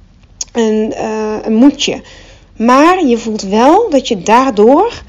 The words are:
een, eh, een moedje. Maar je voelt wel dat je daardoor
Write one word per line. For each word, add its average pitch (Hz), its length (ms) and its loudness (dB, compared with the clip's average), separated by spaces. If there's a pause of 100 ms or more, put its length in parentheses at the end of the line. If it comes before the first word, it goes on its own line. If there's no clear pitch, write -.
(520)
een, 220 400 -2
eh, 214 500 -6
een 220 120 -4
moedje. 277 480 0 (540)
Maar 294 500 2
je 233 120 0
voelt 220 240 -8
wel 269 480 2
dat 277 180 0
je 190 140 -4
daardoor 254 880 2